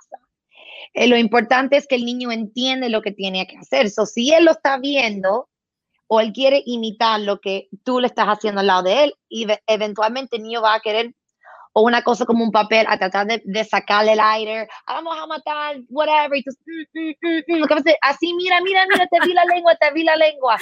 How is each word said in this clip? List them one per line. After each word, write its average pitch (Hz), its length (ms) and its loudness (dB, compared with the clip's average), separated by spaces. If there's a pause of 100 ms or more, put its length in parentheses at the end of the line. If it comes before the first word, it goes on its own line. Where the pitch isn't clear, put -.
(920)
Eh, 240 140 0
lo 240 100 4
importante 240 580 2
es 285 120 0
que 262 80 0
el 240 100 -2
niño 247 260 -6
entiende 247 580 -4
lo 220 120 -2
que 208 100 -6
tiene 190 360 -6
que - 100 -20
hacer. 233 320 -2
So, 208 160 -2
si 233 260 -4
él 330 140 6
lo 320 60 8
está 285 260 0
viendo 233 720 -2 (580)
o 220 140 4
él 226 120 -2
quiere 269 320 2
imitar 226 540 -2
lo 202 200 -2
que 190 280 -6 (160)
tú 254 160 -2
le 247 80 2
estás 226 200 -2
haciendo 208 340 -2
al 196 60 2
lado 185 160 4
de 226 220 2
él, - 80 -2 (140)
y 226 180 -10
ve-, 208 220 -2
eventualmente 220 720 -2
el 214 60 -14
niño 226 180 -8
va 214 140 2
a 226 40 -2
querer 220 340 -4 (600)
o 214 80 4
una 233 220 4
cosa 240 220 -2
como 233 180 0
un 220 80 -2
papel 220 360 2
a 208 100 0
tratar 196 300 -2
de, 226 180 -4
de 202 180 -4
sacarle 208 500 0
el 214 60 2
aire, 214 480 0 (180)
"Ah, - 100 -6
vamos 320 240 -8
a 320 80 -12
matar, 302 500 -8 (120)
whatever", 294 480 0
y 247 60 -6
tú, 269 80 -12 (140)
"Mm, 320 340 -14
mm, 320 220 -8
mm, 330 260 -2
mm", 330 120 0
lo 302 80 0
que 302 80 2
pasa 302 160 0
es, 302 100 4
así, 302 340 -2
"Mira, 359 260 0
mira, 381 300 0
mira, 359 160 2
te 349 100 2 (100)
vi 359 60 0
la 349 120 4
lengua, 349 300 2
te 302 160 2
vi 320 120 -2
la 320 120 2
lengua". 285 460 2